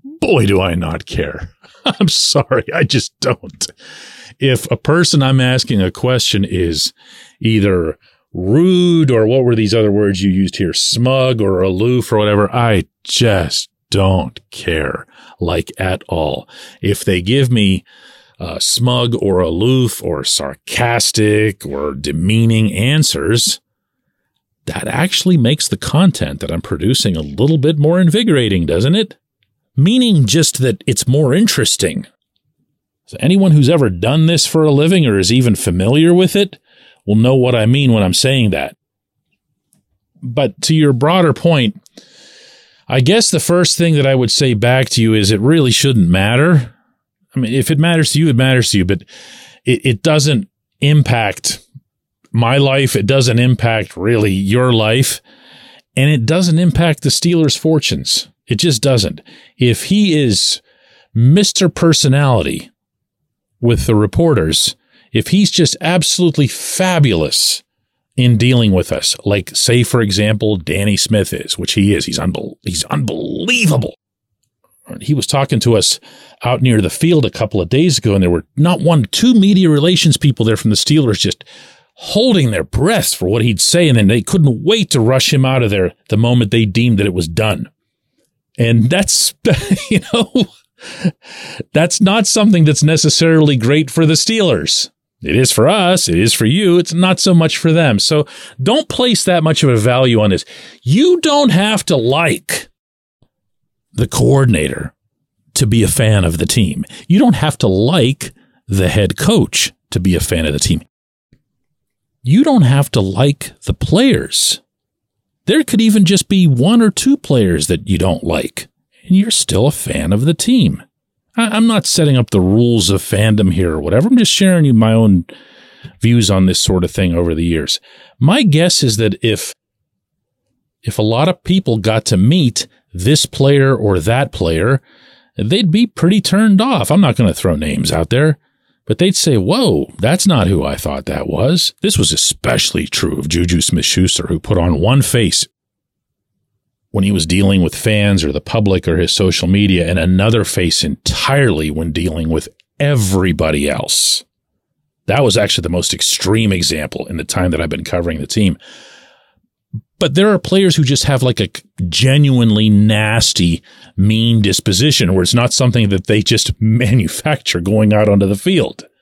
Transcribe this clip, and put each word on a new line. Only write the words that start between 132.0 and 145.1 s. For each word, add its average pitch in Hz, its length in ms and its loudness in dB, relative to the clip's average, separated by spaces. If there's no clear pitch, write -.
to 110 100 0
meet 123 520 0
this 113 320 0
player 135 500 2
or 101 240 0
that 117 320 -2
player, 87 500 0
they'd 175 360 -2
be 220 140 2
pretty 190 360 0
turned 202 400 2
off. 220 280 -2
I'm 175 120 4
not 135 160 2
gonna 104 160 2
throw 85 240 -2
names 73 340 -4
out 80 200 -2
there, 147 260 2
but 110 120 -4
they'd 190 180 0
say, 139 220 0
"Whoa, 107 640 0
that's 139 280 0
not 123 200 2
who 87 160 0
I 69 120 -4
thought 69 300 -8
that 73 220 -6
was." 113 540 -2
This 208 160 -2
was - 140 0
especially - 720 -2
true - 320 -4
of 76 120 -6
Juju 85 320 0
Smith-Schuster, - 640 0
who 87 120 -4
put - 180 -2
on 85 240 0
one 127 200 2
face 110 460 0